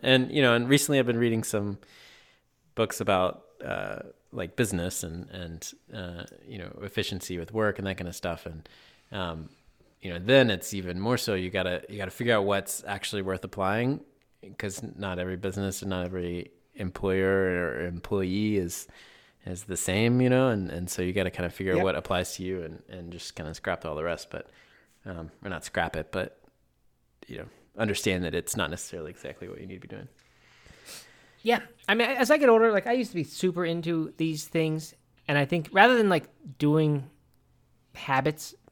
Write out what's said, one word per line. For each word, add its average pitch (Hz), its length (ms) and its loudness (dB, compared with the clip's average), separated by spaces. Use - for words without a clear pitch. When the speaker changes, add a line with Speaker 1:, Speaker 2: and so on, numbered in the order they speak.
Speaker 1:
And, 127 260 6
you 147 120 4
know, 120 120 8
and 120 140 2
recently 143 320 6
I've 120 60 2
been 117 120 2
reading 113 240 4
some 101 360 -2
books 110 240 -2
about, 92 460 2
uh, 50 340 -6
like, 92 240 -8
business 92 480 -2
and, 85 280 -10
and, 85 420 -12
uh, 87 300 -12
you 110 120 -12
know, 92 120 -12
efficiency 95 560 -4
with 82 140 -8
work 110 260 2
and 98 100 -4
that 95 80 -2
kind 92 100 -8
of 87 80 -8
stuff. 85 320 -6
And, 80 220 -14
um, 85 380 -6
you 92 100 -8
know, 87 80 -6
then 123 300 8
it's 95 220 -4
even 92 280 -6
more 117 160 2
so 110 180 -2
you 92 160 -2
gotta, 90 380 -2
you 104 100 -10
gotta 95 140 -8
figure 120 240 2
out 101 80 4
what's 98 420 0
actually 98 360 -4
worth 95 200 -4
applying, 107 600 0
'cause - 260 -8
not 92 220 -4
every 92 180 -4
business 95 460 -4
and 98 80 -4
not 90 140 -2
every 87 480 -6
employer 95 520 0
or 87 60 -4
employee 98 680 0
is, 87 300 -2
is 90 200 -10
the 90 120 -6
same, 117 440 2
you 127 100 6
know, 127 200 4
and, 98 200 -2
and 87 180 -6
so - 140 -4
you 90 100 0
gotta 92 180 0
kinda 87 200 -4
figure 92 220 -2
out 92 60 4
Speaker 2:
Yep. 92 60 2
Speaker 1:
what 92 120 0
applies 90 400 -2
to 92 80 -8
you 92 180 -4
and, 82 260 -12
and 87 220 -14
just - 240 -14
kinda 80 200 -8
scrap - 300 -4
all 78 120 -6
the 78 80 -4
rest, 82 260 -4
but, - 180 -12
um, 82 280 -12
or 101 80 -10
not 82 140 -8
scrap 82 320 -2
it, 78 160 -6
but, - 260 -4
you - 120 -12
know, - 80 -12
understand 101 460 0
that 80 100 -2
it's - 220 -4
not 82 140 0
necessarily 85 400 -10
exactly - 380 -14
what 92 120 -14
you 95 60 -14
need 95 160 -14
to - 60 -18
be - 0 -
doing. 101 180 -14
Speaker 2:
Yeah. 233 180 2
I - 80 4
mean, 233 120 2
as 262 220 2
I 302 60 8
get 285 120 6
older, 226 240 8
like, 196 140 2
I 233 60 0
used 254 180 0
to 180 60 -10
be 156 80 0
super 180 400 -2
into 165 520 -2
these 160 280 -2
things, 160 500 -2
and 147 120 2
I 143 80 4
think 165 260 -2
rather 233 240 10
than, 220 120 6
like, 175 200 2
doing 147 500 4
habits - 600 0